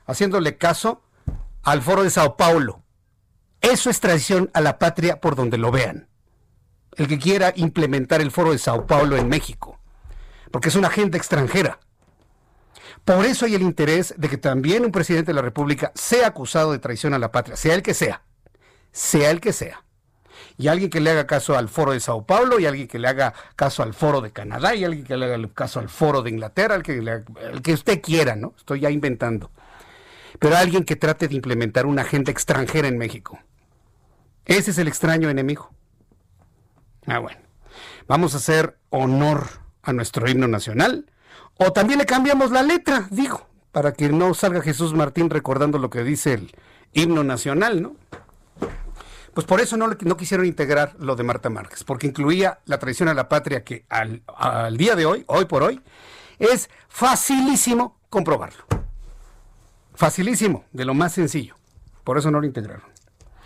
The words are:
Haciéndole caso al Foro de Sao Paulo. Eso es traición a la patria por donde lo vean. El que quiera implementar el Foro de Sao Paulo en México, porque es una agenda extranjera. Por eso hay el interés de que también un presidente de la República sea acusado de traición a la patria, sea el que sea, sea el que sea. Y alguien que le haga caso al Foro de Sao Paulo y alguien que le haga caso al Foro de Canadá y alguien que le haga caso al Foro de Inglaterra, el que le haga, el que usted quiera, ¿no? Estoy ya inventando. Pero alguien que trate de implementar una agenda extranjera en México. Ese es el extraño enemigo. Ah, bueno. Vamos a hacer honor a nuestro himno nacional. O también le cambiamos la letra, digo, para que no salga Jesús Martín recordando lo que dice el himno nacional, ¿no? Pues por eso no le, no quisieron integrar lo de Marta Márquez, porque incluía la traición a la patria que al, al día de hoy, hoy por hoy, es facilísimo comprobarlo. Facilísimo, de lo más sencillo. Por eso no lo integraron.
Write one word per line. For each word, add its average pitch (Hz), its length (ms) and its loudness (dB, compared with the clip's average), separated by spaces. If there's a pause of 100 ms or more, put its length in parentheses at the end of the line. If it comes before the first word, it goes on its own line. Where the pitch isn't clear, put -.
Haciéndole 185 520 0
caso 175 460 0 (600)
al 143 180 2
Foro 190 220 2
de 185 60 2
Sao 151 260 2
Paulo. 165 480 2 (800)
Eso 247 280 2
es 202 100 0
traición 180 540 2
a 160 80 4
la 147 180 2
patria 170 420 2
por 151 140 2
donde 123 220 -2
lo 117 140 0
vean. 120 360 -2 (880)
El 143 140 -2
que 147 120 -2
quiera 185 360 2
implementar 156 640 0
el 143 100 0
Foro 165 200 2
de 135 60 2
Sao 117 300 -2
Paulo 143 300 4
en 123 120 0
México, - 500 -6 (720)
porque 127 180 0
es - 60 0
una 196 120 4
agenda 190 300 0
extranjera. 151 640 0 (1300)
Por 190 200 4
eso 247 200 0
hay 214 100 0
el 185 60 2
interés 165 560 0
de 151 120 -4
que 135 80 -4
también 147 460 0
un 220 80 0
presidente 165 400 0
de 151 40 0
la 139 60 0
República 143 540 -2
sea 240 320 2
acusado 156 440 0
de 139 80 -2
traición 127 340 -4
a 135 60 0
la 117 120 -2
patria, - 240 -2
sea 160 200 2
el 190 60 0
que 202 120 -2
sea, - 300 -4 (680)
sea 147 400 2
el 170 80 0
que 196 140 -2
sea. - 320 -10 (720)
Y 135 100 -2
alguien 180 220 2
que 160 100 -2
le 156 120 2
haga 151 140 2
caso 139 320 0
al 117 120 -2
Foro 139 240 0
de 123 80 -2
Sao 110 240 -4
Paulo 240 340 4
y 165 60 2
alguien 139 220 -2
que 117 120 -10
le 120 80 -2
haga 131 260 0 (220)
caso 139 280 0
al 110 100 -4
Foro 143 280 2
de 107 100 -12
Canadá 120 440 -4
y 190 80 -2
alguien 156 220 -4
que 131 100 -4
le 127 100 -2
haga 113 280 -4
caso - 260 -6
al 107 80 -8
Foro 147 340 2
de 117 80 -6
Inglaterra, 113 460 -2
el 170 80 -4
que 127 180 -4
le 113 100 -6
haga, 113 140 -8 (260)
el 131 100 -10
que 160 120 0
usted 196 280 0
quiera, 151 340 0
¿no? 107 220 -10
Estoy 139 240 -6
ya 147 80 2
inventando. 123 600 -2 (880)
Pero 156 200 4
alguien 180 260 4
que 151 120 -2
trate 156 320 0
de 143 80 -4
implementar 120 500 0
una 139 180 0
agenda 135 280 0
extranjera 139 560 0
en 123 100 0
México. 113 420 -8 (1040)
Ese 196 260 2
es 151 60 -2
el 170 100 0
extraño 160 420 0
enemigo. 135 420 -4 (1400)
Ah, 120 120 -2
bueno. - 200 -10 (680)
Vamos 147 260 2
a 143 40 -4
hacer 156 400 2 (120)
honor 135 580 2 (340)
a 135 120 -4
nuestro 123 360 -2
himno 131 180 2
nacional. 117 640 -2 (520)
O 277 120 4
también 226 260 4
le 277 60 2
cambiamos 262 460 2
la 254 120 4
letra, 285 480 0
digo, - 380 -4 (240)
para 147 180 2
que 147 160 0
no 170 260 4
salga 180 280 0
Jesús 156 320 -2
Martín 160 360 0
recordando 147 480 0
lo 127 120 -2
que 120 160 -4
dice 139 280 0
el 90 220 -8 (380)
himno 160 320 2
nacional, 156 560 0
¿no? - 160 -10 (1400)
Pues - 120 -4
por 190 140 4
eso 240 160 0
no 226 120 0
le, 214 140 -4
no 170 140 0
quisieron 185 300 -2
integrar 147 540 0
lo 135 180 -4
de 120 60 -4
Marta 120 260 -4
Márquez, - 340 -12
porque 139 240 -6
incluía 160 560 0
la 143 160 -4
traición 135 300 -2
a 156 40 0
la 131 140 -2
patria 143 380 -2
que 117 240 -14
al, 113 340 -4 (140)
al 117 400 -2
día 208 180 4
de 165 100 0
hoy, 202 220 0
hoy 175 180 2
por 143 180 0
hoy, 262 180 -2 (580)
es 240 300 2 (180)
facilísimo 247 1120 0 (100)
comprobarlo. 160 540 -2 (1300)
Facilísimo, 180 760 0
de 127 140 -8
lo 131 80 -2
más 165 180 2
sencillo. 151 440 -4 (500)
Por 127 120 -2
eso 151 140 0
no 147 80 2
lo 147 60 -2
integraron. 120 420 -8 (580)